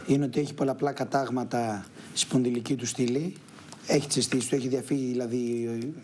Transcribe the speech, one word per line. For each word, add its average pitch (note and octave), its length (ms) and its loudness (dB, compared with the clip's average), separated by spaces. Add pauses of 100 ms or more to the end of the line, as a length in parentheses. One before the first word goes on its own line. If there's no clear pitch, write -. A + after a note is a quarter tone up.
είναι C#3+ 180 6
ότι C3+ 160 0
έχει D3 140 -2
πολλαπλά C#3+ 380 0
κατάγματα A#2+ 920 0 (300)
σπονδυλική B2 600 2
του A#2+ 120 -4
στήλη. C3+ 460 0 (580)
Έχει D3 180 4
τσιστήσει, B2+ 400 2
του - 60 0
έχει C3 140 0
διαφύγει B2+ 420 0
δηλαδή A#2+ 580 0 (360)